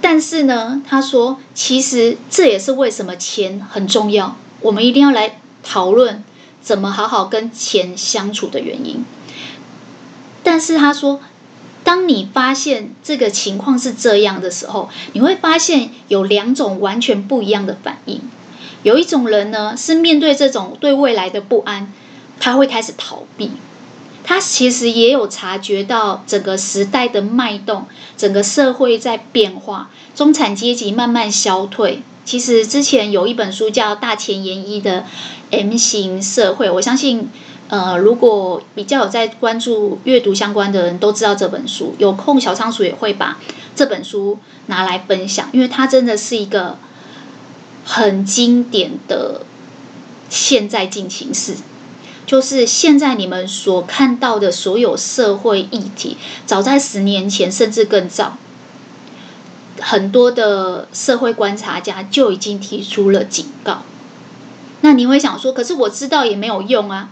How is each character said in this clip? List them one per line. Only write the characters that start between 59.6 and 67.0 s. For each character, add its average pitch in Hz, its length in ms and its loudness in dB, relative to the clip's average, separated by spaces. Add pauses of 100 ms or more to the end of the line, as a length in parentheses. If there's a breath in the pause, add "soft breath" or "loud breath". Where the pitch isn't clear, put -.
很 196 300 -2
多 247 200 6
的 196 640 -2
社 - 260 0
会 233 160 0
观 202 220 -2
察 202 240 -8
家 190 240 -8
就 240 260 2
已 185 60 0
经 202 240 -6
提 196 220 -8
出 196 280 0
了 196 140 4
警 - 220 -8 (180)
告。 - 180 -6 (1000)
那 302 120 8
你 247 100 4
会 269 140 4
想 302 200 -2
说， 262 140 -2
可 254 120 -2
是 359 100 -4
我 240 160 0
知 277 160 -10
道 277 180 2
也 208 120 0
没 208 100 -6
有 202 160 -4
用 208 260 0
啊。 196 240 -10